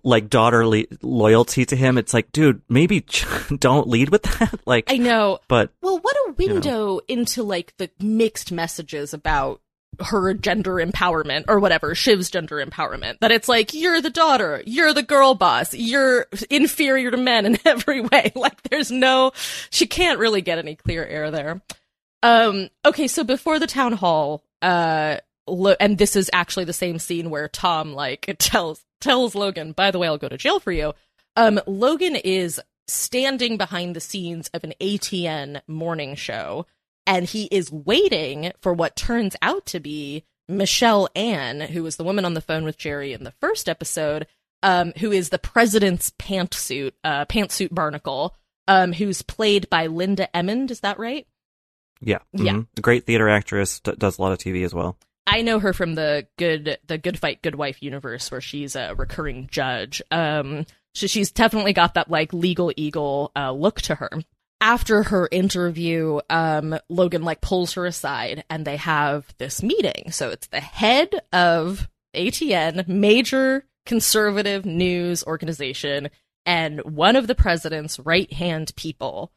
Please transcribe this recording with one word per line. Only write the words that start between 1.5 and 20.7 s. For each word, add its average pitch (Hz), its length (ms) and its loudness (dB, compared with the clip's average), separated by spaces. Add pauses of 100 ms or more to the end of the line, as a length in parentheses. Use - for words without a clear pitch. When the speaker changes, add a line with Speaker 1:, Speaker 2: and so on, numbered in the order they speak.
Speaker 1:
to 139 100 0
him. 127 220 4
It's - 160 -2
like, 113 180 2
dude, 147 360 4
maybe 131 360 4 (260)
<laughs> - 280 -4
don't 131 300 4
lead 120 220 4
with 208 120 4
that. - 400 0
<laughs> - 40 -10
Like, 123 240 2
Speaker 2:
I 269 60 4
know. 226 500 2
Speaker 1:
but, 117 260 2 (100)
Speaker 2:
Well, 370 160 0
what 480 180 0
a 480 220 0
Speaker 1:
you 370 100 2
know. 415 60 0
Speaker 2:
window 226 520 -2
into, 240 360 -2
like, 185 340 -6
the 180 140 -8 (100)
mixed 220 500 0
messages 160 640 -6
about 147 460 -2 (400)
her 190 340 0
gender 202 400 -2
empowerment 165 760 0
or 208 120 6
whatever, 165 340 2
Shiv's 190 360 2
gender 156 340 -4
empowerment, - 560 -8
that 220 100 4
it's 226 180 2
like, 226 260 2
you're 330 260 0
the 277 100 -4
daughter, 247 560 2
you're 302 260 2
the 294 120 0
girl 269 300 6
boss, 160 380 2
you're 247 540 2 (240)
inferior 269 640 2
to 247 40 0
men 247 300 2
in 226 140 4
<laughs> - 40 -20
every 254 360 2
way. 247 340 4
Like, - 300 -2
there's 285 260 -2
no, 262 420 4 (380)
she - 160 2
can't 330 320 0
really 214 240 2
get 165 160 -2
any 151 160 -8